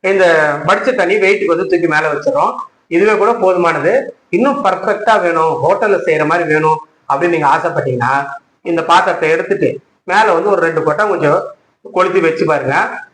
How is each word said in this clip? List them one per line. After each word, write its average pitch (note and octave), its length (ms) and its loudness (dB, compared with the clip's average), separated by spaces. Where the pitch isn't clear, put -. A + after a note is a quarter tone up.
இந்த F#3+ 200 2
வடிச்ச G3 280 0
தண்ணி F#3+ 200 0
வெயிட்டுக்கு G3 400 2
வந்து F#3 120 -2
தூக்கி F3 220 0
மேல D#3 240 0
வச்சிடறோம். D3 420 -2
இதுவே G3+ 280 2
கூட G#3+ 160 2
போதுமானது. F3 600 0
இன்னும் B3+ 360 0
பர்ஃபெக்டா G#3 560 0
வேணும், E3 320 0
ஹோட்டல்ல G3 420 0
செய்யற D#3 220 0
மாதிரி E3 220 0
வேணும் D#3 320 2
அப்படின்னு E3 280 0
நீங்க D3 120 0
ஆசைப்பட்டீங்கன்னா, C3+ 640 -2
இந்த E3 220 -2
பாத்திரத்தை E3+ 460 2
எடுத்துட்டு D#3+ 380 0
மேல G#3 280 0
வந்து F#3+ 180 0
ஒரு F#3 100 2
ரெண்டு D#3+ 200 0
கொட்டாங்குச்சியை D3+ 520 0
கொளுத்தி F3+ 280 0
வச்சு D#3+ 240 0
பாருங்க. C#3 320 -2